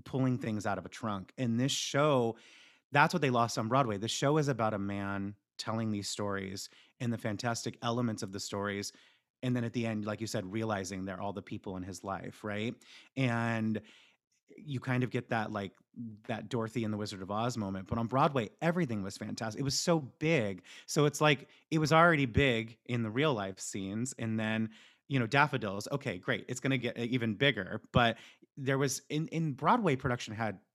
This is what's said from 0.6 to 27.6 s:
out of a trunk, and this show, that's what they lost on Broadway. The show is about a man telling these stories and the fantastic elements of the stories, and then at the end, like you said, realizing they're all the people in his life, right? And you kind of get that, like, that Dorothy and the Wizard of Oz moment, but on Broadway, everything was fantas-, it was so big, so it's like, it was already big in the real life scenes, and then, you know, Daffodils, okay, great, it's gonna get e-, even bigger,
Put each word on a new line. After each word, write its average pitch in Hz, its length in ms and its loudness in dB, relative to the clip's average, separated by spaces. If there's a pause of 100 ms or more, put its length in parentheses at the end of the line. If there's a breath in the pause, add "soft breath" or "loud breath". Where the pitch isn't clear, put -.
out 98 100 0
of 87 80 -8
a 90 40 -14
trunk, 101 500 -6
and 117 200 0
this 135 120 2
show, 143 640 2 (560 loud breath)
that's 147 220 6
what 175 80 0
they 143 80 4
lost 120 300 4
on 113 100 0
Broadway. 123 280 4
The 107 120 -2
show 143 300 2
is 143 100 2
about 110 240 0
a 101 60 -2
man 98 560 -4 (240)
telling 113 320 -2
these 101 180 -4
stories 98 600 -6 (300 soft breath)
and 120 140 -2
the 110 60 -2
fantastic 117 640 -4
elements 117 400 0
of 101 100 -8
the 101 80 -6
stories, 101 520 -4 (500 soft breath)
and 127 120 0
then 120 100 0
at 117 80 -6
the 120 140 -2
end, 107 180 -2
like 107 160 -4
you 113 60 -4
said, 95 240 -4
realizing 98 540 -2
they're 95 160 -8
all 101 120 -4
the 95 100 -8
people 101 340 -10
in 92 60 -8
his 92 200 -10
life, 95 400 -8
right? 107 320 -4 (420 loud breath)
And 117 640 0 (760 loud breath)
you 139 220 -8
kind 127 240 0
of 117 60 -2
get 120 200 -6
that, 110 220 -2
like, 101 220 -4 (540)
that 107 220 -6
Dorothy 113 340 -2
and 107 100 0
the 104 40 -2
Wizard 104 240 -6
of 95 100 -6
Oz 113 260 0
moment, 95 300 -2
but 117 100 0
on 113 100 0
Broadway, 131 420 2 (120)
everything 156 420 0
was 98 140 -6
fantas-, 107 380 -6
it 113 80 -4
was 139 160 0
so 170 200 4 (200)
big, 117 440 2 (240 loud breath)
so 147 180 4
it's 147 160 0
like, 151 280 6 (220 soft breath)
it 160 80 4
was 151 140 4
already 160 320 8
big 117 600 2
in 120 180 0
the 110 80 -2
real 139 220 2
life 98 260 -4
scenes, 107 600 -4
and 110 200 -2
then, 110 300 0 (380 loud breath)
you 139 120 0
know, 117 80 2
Daffodils, 113 640 2
okay, 120 260 -4
great, 104 320 -4
it's 127 100 -6
gonna 135 180 0
get 117 220 -4
e-, 120 40 -2
even 117 320 -2
bigger, 101 460 0 (120)